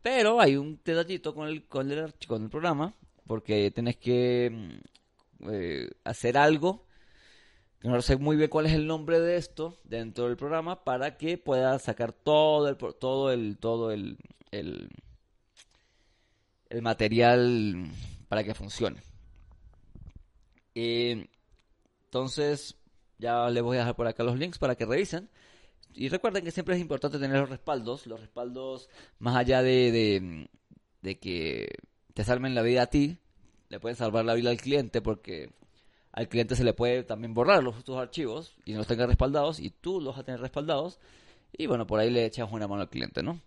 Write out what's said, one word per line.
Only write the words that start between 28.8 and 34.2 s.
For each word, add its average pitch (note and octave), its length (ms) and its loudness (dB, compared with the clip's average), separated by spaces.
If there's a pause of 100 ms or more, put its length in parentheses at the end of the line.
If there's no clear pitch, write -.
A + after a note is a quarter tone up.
más B2 180 0
allá B2+ 260 4
de, B2+ 300 6
de, F#2+ 580 2 (520)
de F#2+ 160 -6
que D#2+ 500 -6 (460)
te G#2 100 -2
salven B2+ 300 0
la A#2 80 2
vida B2 200 4
a B2 40 2
ti, D3 320 0 (520)
le G2+ 100 -12
pueden A#2 160 -6
salvar A2+ 300 0